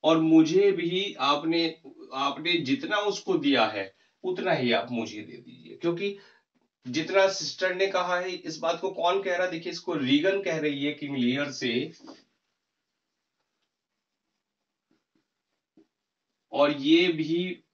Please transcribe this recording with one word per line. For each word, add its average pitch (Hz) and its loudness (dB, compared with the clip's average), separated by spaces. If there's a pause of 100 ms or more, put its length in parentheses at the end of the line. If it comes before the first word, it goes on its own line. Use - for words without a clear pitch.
और 160 6
मुझे 160 6
भी 175 -2 (100)
आपने, 165 0 (500)
आपने 156 -2
जितना 160 0
उसको 196 -2
दिया 139 4
है 104 -6 (400)
उतना 185 -2
ही 127 0
आप 120 -2
मुझे 107 -8
दे 82 -18
दीजिए, - -20
क्योंकि 196 -4 (720)
जितना 160 2
sister 180 -4
ने 190 0
कहा 180 -2
है, 185 -4
इस 165 -10
बात 165 -2
को 180 -4
कौन 175 0
कह 185 -2
रहा 180 0
है? 180 -2
देखिए, 165 -8
इसको 165 -8
Regan 151 2
कह 170 -2
रही 147 -2
है 147 -2
King 139 -8
Lear 131 0
से, 120 -4 (4000)
और 147 4
ये 156 4
भी 156 -2 (380)